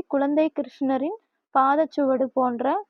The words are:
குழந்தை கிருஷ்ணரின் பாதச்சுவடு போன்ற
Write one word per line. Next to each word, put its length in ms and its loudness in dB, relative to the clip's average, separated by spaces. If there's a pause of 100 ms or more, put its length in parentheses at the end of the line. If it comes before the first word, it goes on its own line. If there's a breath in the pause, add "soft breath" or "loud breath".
குழந்தை 400 2
கிருஷ்ணரின் 720 -4 (360)
பாதச்சுவடு 720 2
போன்ற 380 -2 (260)